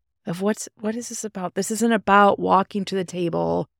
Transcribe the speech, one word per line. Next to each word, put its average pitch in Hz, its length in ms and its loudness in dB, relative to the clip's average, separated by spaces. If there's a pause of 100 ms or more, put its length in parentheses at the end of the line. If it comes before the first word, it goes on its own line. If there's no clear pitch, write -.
(260)
of 180 160 -6
what's, 208 260 -2 (120)
what 220 160 -6
is 240 140 -10
this - 140 -10
about? 208 300 -8
This 196 160 -4
isn't 220 220 0
about 202 480 4
walking 185 460 0
to 196 100 -6
the 185 100 -2
table 170 640 -2 (100)